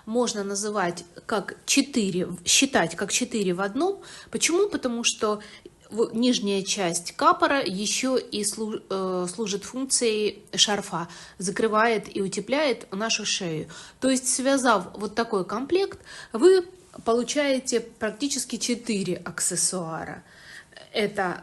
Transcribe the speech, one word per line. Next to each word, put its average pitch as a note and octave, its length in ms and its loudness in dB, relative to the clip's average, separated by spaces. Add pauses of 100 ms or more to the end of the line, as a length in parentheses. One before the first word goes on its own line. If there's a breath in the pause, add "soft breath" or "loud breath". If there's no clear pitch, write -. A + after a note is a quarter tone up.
можно A3 400 0
называть G3 600 -2 (220)
как G3+ 300 -2 (100)
четыре, G3 640 2 (160)
считать G#3 500 4
как - 160 -4
четыре G#3 440 0
в F3 60 -2
одном. C#4 400 0 (300 loud breath)
Почему? F4 380 2
Потому A#3+ 340 -2
что G#3 380 0 (500 loud breath)
в-, A3 240 0
нижняя G3+ 480 2
часть F#3 540 -2
капора D#4 440 4
ещё G#3+ 580 0
и G#3 260 -4
слу-, G#3+ 440 -4
э, F#3 400 0
служит G3 360 -4
функцией A#3 800 0 (100)
шарфа, G3 540 0 (300 loud breath)
закрывает G#3+ 760 2
и G3 60 0
утепляет A3+ 680 -2
нашу G#3+ 320 -2
шею. E3 440 -4 (300 loud breath)
То C4 100 0
есть, B3+ 240 2
связав B3 640 4
вот G#3+ 220 -6
такой A3+ 280 0
комплект, D#4 540 -2 (340 loud breath)
вы F4+ 360 6 (360)
получаете B3+ 760 2
практически A3+ 800 -4
четыре G#3 580 -2
аксессуара. E3 1080 -4 (680 loud breath)
Это, G3+ 500 0